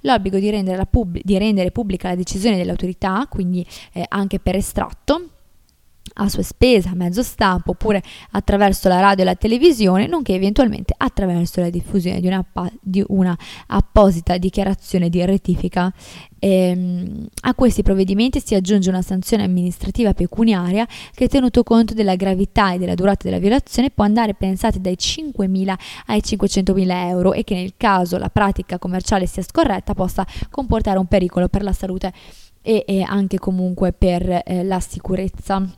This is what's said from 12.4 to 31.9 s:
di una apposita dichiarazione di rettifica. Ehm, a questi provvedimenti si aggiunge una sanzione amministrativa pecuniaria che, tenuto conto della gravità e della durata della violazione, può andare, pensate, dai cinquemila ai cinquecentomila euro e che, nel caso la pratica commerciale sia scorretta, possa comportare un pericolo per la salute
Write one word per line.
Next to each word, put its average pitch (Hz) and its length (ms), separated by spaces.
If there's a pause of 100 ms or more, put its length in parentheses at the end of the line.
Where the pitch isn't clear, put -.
di 196 280
una 180 300 (300)
apposita 185 680
dichiarazione 185 720
di 175 160
rettifica. 185 680 (480)
Ehm, 180 880 (140)
a 247 140
questi 233 260
provvedimenti 196 580
si - 160
aggiunge 190 340
una 185 120
sanzione 190 420
amministrativa 185 720
pecuniaria 196 720 (260)
che, 254 140
tenuto 254 360
conto 226 300
della 202 220
gravità 190 560
e 180 60
della 180 180
durata 190 320
della 185 120
violazione, 247 500
può - 160
andare, 214 300
pensate, 190 440
dai 185 180
cinquemila 190 800 (280)
ai 214 160
cinquecentomila 185 880
euro 180 240
e - 100
che, - 120
nel 180 200
caso 180 420
la - 120
pratica 196 480
commerciale 185 480
sia 185 180
scorretta, 208 520
possa 185 300 (240)
comportare 220 500
un 185 80
pericolo 180 420
per 202 140
la 190 100
salute 185 400 (480)